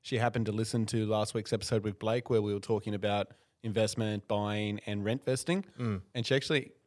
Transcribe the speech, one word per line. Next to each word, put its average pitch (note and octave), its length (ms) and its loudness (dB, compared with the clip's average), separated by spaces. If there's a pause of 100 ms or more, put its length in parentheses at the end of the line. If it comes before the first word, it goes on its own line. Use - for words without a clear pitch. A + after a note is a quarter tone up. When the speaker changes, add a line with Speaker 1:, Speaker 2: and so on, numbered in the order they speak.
Speaker 1:
She - 180 -4
happened A#2 280 2
to G#2+ 60 -2
listen A2 340 0
to A2+ 200 0
last G#2+ 280 0
week's G#2+ 180 -2
episode G#2+ 320 0
with G#2 140 -2
Blake A#2 320 0
where A2+ 100 4
we G#2 140 0
were G2+ 60 -2
talking G#2 340 -2
about G2+ 340 0 (340)
investment, G#2+ 680 0
buying G#2 580 0
and G2+ 180 -4
rent A#2 200 0
vesting. E3+ 400 0 (140)
Speaker 2:
Mm. G#2+ 220 -2 (140)
Speaker 1:
And A#2+ 120 -2
she C3+ 80 4
actually C#3 380 0 (140)